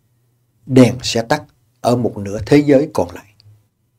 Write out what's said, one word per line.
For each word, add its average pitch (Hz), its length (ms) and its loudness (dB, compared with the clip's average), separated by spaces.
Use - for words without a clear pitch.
đèn 127 380 4
sẽ - 180 -4
tắt 147 220 -4
ở 117 140 0
một 120 220 -4
nửa 101 280 -10
thế 143 120 4
giới 143 360 2
còn 87 180 -4
lại. - 220 -20